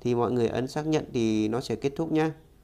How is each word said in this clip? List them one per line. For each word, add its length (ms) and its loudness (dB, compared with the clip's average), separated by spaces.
Thì 140 0
mọi 180 0
người 160 2
ấn 200 2
xác 180 -6
nhận 260 2
thì 360 2
nó 120 -2
sẽ 160 -4
kết 200 -4
thúc 160 -4
nhá. 200 2